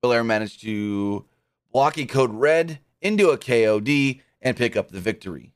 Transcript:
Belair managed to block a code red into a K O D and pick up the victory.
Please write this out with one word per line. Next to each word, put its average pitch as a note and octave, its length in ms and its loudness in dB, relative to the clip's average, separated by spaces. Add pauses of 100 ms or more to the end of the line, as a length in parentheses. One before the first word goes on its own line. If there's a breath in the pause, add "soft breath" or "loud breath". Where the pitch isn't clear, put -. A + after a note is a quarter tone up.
Belair A#2+ 220 2
managed A2 380 -4
to G2+ 640 -4 (460)
block D3 260 0
a D3 80 -6
code C3 280 0
red D#3 460 0 (220)
into G3+ 280 4
a C#3 80 2
K A#2 300 2
O G#2+ 120 2
D C3+ 420 0 (200 soft breath)
and B2+ 160 -4
pick A#2+ 180 0
up G2+ 140 -2
the F#2+ 100 -12
victory. F2+ 560 -8